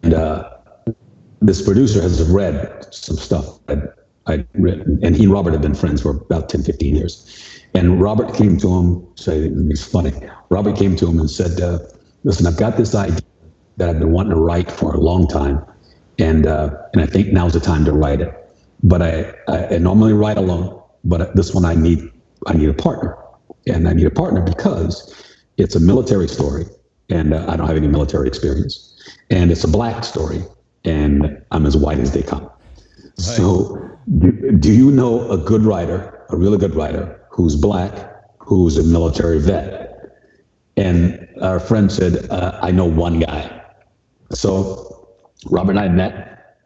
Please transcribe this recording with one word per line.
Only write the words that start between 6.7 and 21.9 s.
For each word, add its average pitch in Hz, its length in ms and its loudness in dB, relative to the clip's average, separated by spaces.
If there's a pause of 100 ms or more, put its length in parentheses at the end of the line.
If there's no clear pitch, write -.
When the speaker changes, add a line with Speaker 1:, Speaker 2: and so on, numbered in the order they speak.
Speaker 1:
years. - 680 -8 (120)
And 90 260 4
Robert 107 320 0
came 98 240 4
to 101 180 0
him, 87 400 0
say, 78 300 -4 (240)
it's 73 160 -2
funny, 76 260 -2 (380)
Robert 101 260 0
came 98 220 2
to 90 100 0
him 82 120 2
and 78 120 0
said, 90 300 -4
uh, 87 180 -2 (460)
"Listen, - 220 2
I've 85 100 0
got 113 180 0
this 113 180 0
idea 90 280 -2 (560)
that 85 100 -2
I've 78 120 -2
been 80 120 2
wanting 95 220 0
to 80 60 2
write 85 300 0
for - 240 -4
a 71 60 0
long 85 280 4
time, 69 360 -2 (540)
and, 80 280 2
uh, 76 260 -2 (200)
and 85 100 4
I 76 40 2
think 95 260 0
now's 87 220 2
the 80 80 0
time 78 240 0
to 76 80 2
write 73 260 0
it. - 140 -6 (500)
But 87 180 4
I, - 320 -4 (140)
I, - 280 -2
I - 20 0
normally 101 360 4
write 104 240 2
alone, 92 440 -4 (240)
but - 320 -2
this 90 160 0
one 92 100 2
I 82 120 0
need, 82 360 2 (360)